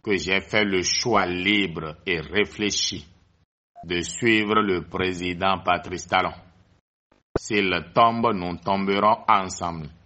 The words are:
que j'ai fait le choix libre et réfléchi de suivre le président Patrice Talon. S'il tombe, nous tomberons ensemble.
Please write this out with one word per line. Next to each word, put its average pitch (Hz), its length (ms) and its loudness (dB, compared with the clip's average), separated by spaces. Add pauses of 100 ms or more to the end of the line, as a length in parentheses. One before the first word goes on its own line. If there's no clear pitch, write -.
que 104 140 0
j'ai 95 240 0
fait 107 240 0
le 92 160 0
choix 101 440 0
libre 90 680 -2 (100)
et 85 140 0
réfléchi 95 880 -4 (760)
de 87 160 -2
suivre 107 540 2
le 98 340 2
président 92 720 -2
Patrice 87 440 -2
Talon. 92 260 2 (1040)
S'il 101 340 0 (220)
tombe, 117 400 4
nous 90 240 -4
tomberons 98 680 2
ensemble. 92 600 0 (180)